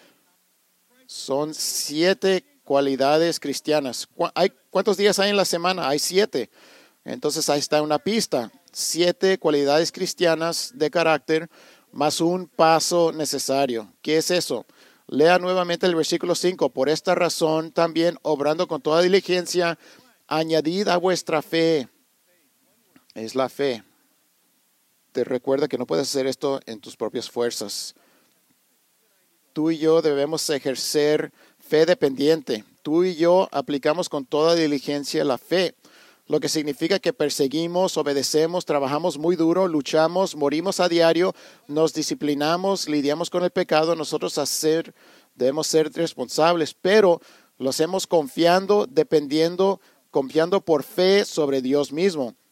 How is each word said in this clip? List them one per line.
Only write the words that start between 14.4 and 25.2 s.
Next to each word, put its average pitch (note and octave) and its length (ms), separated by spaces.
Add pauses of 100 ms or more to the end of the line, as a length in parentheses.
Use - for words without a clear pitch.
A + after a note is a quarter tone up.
Lea E3 320
nuevamente F3+ 480
el F3 80
versículo E3 400
cinco. E3+ 360
"Por C3 180
esta E3 260
razón D#3+ 560
también, E3+ 520
obrando D3+ 440
con D#3+ 140
toda D#3+ 220
diligencia, F3 760 (480)
añadid D#3+ 640
a F3+ 80
vuestra E3+ 460
fe". E3 460 (1300)
Es A2 220
la C3 140
fe. B2+ 340 (1300)
Te B2+ 100